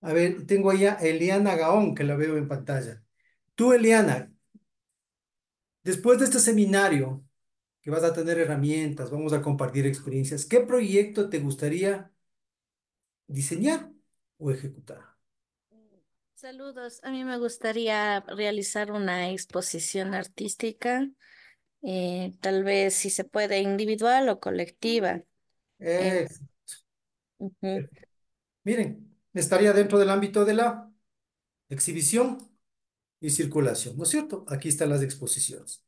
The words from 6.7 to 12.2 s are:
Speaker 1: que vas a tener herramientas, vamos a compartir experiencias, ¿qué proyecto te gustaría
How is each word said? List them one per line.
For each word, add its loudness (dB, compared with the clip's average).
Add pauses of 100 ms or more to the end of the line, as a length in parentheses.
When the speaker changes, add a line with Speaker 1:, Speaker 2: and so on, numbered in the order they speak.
Speaker 1:
que -8
vas 0
a 4
tener -2
herramientas, -2
vamos -4
a 0
compartir -2
experiencias, -4
¿qué 6
proyecto 0
te -4
gustaría -4 (1120)